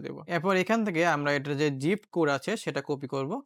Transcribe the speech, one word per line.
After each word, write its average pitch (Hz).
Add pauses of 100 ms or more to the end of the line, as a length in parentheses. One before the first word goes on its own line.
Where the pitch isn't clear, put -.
দেবো। 139 (140)
এরপর 170 (100)
এখান 226
থেকে 170 (140)
আমরা 143
এটা 143 (100)
যে 151 (140)
জিপ 190 (140)
কোড 160
আছে 180 (120)
সেটা 143
কপি 139
করব, 135 (160)